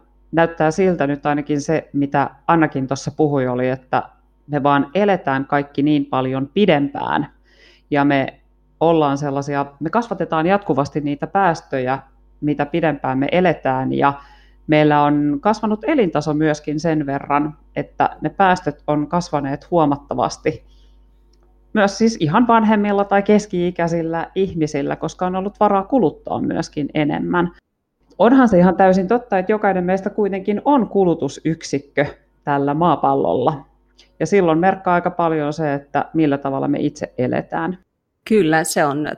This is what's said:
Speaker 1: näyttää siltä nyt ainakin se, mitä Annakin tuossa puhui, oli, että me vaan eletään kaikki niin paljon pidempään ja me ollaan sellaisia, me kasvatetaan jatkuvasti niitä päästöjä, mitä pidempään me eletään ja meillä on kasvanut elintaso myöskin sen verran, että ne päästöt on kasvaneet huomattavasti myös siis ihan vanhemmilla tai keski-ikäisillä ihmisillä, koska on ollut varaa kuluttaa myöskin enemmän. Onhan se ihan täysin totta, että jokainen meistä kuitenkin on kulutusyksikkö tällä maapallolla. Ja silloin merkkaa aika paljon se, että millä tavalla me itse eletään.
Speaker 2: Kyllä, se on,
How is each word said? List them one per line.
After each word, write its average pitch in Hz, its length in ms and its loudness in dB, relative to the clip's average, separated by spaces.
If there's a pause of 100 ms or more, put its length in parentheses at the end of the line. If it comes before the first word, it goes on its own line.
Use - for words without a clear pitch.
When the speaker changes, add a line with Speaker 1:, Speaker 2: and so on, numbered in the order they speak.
(320)
Speaker 1:
näyttää 165 400 2
siltä 170 360 0
nyt 143 180 -4
ainakin 147 360 -2
se, - 320 -4
mitä 139 360 0 (180)
Annakin 151 400 0
tuossa 139 240 -6
puhui, 143 360 0
oli, 123 220 -2
että 131 340 -4 (440)
me 143 160 -2
vaan 143 300 2
eletään 180 520 0
kaikki 143 380 -2
niin 147 220 2
paljon 131 480 -4
pidempään 143 760 0 (640)
ja 143 140 2
me 139 340 0 (400)
ollaan 156 380 2
sellaisia, 143 480 -4 (140)
me 160 100 -6
kasvatetaan 175 560 -2
jatkuvasti 156 560 0
niitä 147 260 -6
päästöjä, 139 720 -2 (420)
mitä 147 240 -2
pidempään 143 520 -2
me 139 140 0
eletään 135 600 0
ja 139 200 2 (540)
meillä 151 360 4
on 147 380 0
kasvanut 214 420 -2
elintaso 180 500 0
myöskin 151 460 -2
sen 156 260 -2
verran, 143 520 -4 (180)
että - 340 -2 (120)
ne 156 80 -4
päästöt 180 580 0
on 147 200 -2
kasvaneet 143 640 -6
huomattavasti 143 920 -2 (1080)
myös 202 240 0
siis 226 220 0
ihan 190 280 2
vanhemmilla 208 580 2
tai 202 180 2
keski-ikäisillä 170 1120 0
ihmisillä, 151 600 -2
koska 160 300 -6
on 185 100 -4
ollut 190 240 -6
varaa 202 240 2
kuluttaa 175 580 -2
myöskin 143 520 -4
enemmän. 170 580 -2 (680)
Onhan 240 300 6
se 190 80 4
ihan 180 180 6
täysin 185 320 4
totta, 226 300 -2
että 185 140 -2
jokainen 196 320 0
meistä 190 260 -2
kuitenkin 202 560 -2
on 277 220 2
kulutusyksikkö 160 1160 -2 (380)
tällä 143 300 -2
maapallolla. 139 920 0 (540)
Ja 160 80 -2
silloin 165 320 2
merkkaa 185 340 0
aika 175 180 0
paljon 160 420 -2
se, 151 200 -4
että 143 400 -4
millä 151 240 2
tavalla 139 300 -4
me 143 120 -2
itse - 380 -6
eletään. 151 600 -4 (500)
Speaker 2:
Kyllä, 165 360 2
se 170 220 0
on, 147 220 -2 (100)